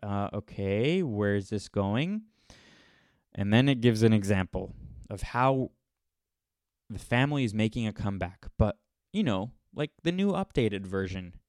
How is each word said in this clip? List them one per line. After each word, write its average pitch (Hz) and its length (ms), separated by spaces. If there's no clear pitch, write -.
Uh, 101 320
okay, 104 680
where 104 320
is 101 140
this 104 200
going? 131 540
And 101 180
then 127 180
it 127 100
gives 113 220
an 113 100
example 95 640
of 101 140
how 131 480
the 104 80
family 139 440
is 107 120
making 110 320
a 104 60
comeback, 92 560
but, 104 200
you 214 80
know, 110 300
like, 151 180
the 165 100
new 196 200
updated 110 540
version 92 480